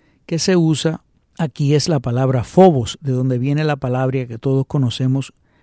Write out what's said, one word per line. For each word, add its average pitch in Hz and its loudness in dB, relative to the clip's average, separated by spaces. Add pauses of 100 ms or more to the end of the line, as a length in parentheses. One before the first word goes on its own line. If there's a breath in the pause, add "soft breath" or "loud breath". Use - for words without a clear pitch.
(260 soft breath)
que 165 -6
se 185 2
usa 160 0 (320)
aquí 147 0
es 147 2
la 151 0
palabra 127 0
phobos, 156 4
de 135 -2
donde 127 0
viene 143 0
la 151 0
palabra 131 -2
que 117 -12
todos 135 0
conocemos, 131 -2 (300 soft breath)